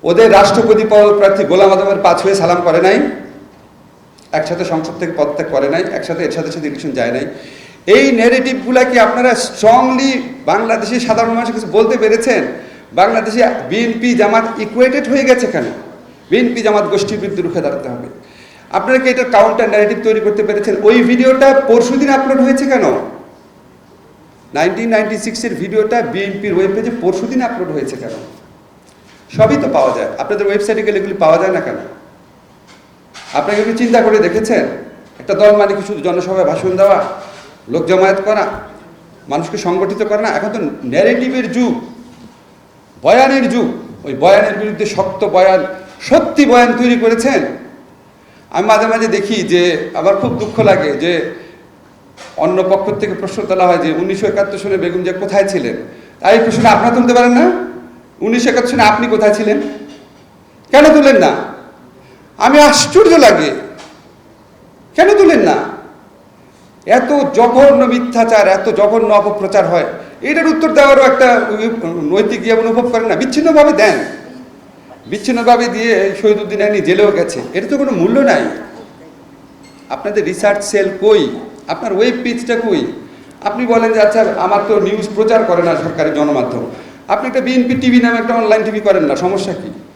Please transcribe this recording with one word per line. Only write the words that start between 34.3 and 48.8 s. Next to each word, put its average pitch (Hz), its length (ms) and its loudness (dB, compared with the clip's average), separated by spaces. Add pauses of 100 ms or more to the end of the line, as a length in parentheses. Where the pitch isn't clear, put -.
একটা - 160 -6
দল 208 220 6
মানে 202 180 2
কি 196 120 -6
শুধু 202 140 -8
জনসভায় 175 440 -2
ভাষণ 180 320 -2
দেওয়া, 196 280 2 (640)
লোক 156 180 -4
জমায়েত 190 380 2
করা, 214 220 -2 (840)
মানুষকে 160 280 -6
সংগঠিত 190 460 -4
করা 208 180 -2
না? 220 80 -2
এখন 202 240 -4
তো 226 60 -8 (260)
ন্যারেটিভের 240 680 -2
যুগ, 240 280 -2 (1200)
বয়ানের 262 460 4
যুগ। 233 180 -2 (400)
ওই 135 80 -8
বয়ানের 180 400 2
বিরুদ্ধে 214 320 -4
শক্ত 190 380 -4
বয়ান, 185 420 2 (340)
সত্যি - 460 2
বয়ান 240 320 4
তৈরি 240 180 2
করেছেন। 226 440 0 (1080)
আমি 190 160 -4
মাঝে 214 200 2